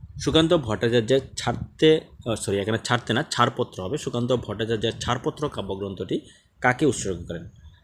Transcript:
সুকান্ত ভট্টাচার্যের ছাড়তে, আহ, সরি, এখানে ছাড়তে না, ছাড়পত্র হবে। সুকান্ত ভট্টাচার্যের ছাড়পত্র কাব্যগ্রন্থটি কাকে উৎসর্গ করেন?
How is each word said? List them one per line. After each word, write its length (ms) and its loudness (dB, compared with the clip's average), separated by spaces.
সুকান্ত 340 4
ভট্টাচার্যের 640 2
ছাড়তে, 640 2
আহ, 80 0
সরি, 240 -2
এখানে 260 0
ছাড়তে 280 0
না, 180 0
ছাড়পত্র 540 0
হবে। 140 -4
সুকান্ত 340 -2
ভট্টাচার্যের 680 -2
ছাড়পত্র 480 -2
কাব্যগ্রন্থটি 720 -6
কাকে 260 4
উৎসর্গ 420 -2
করেন? 200 -10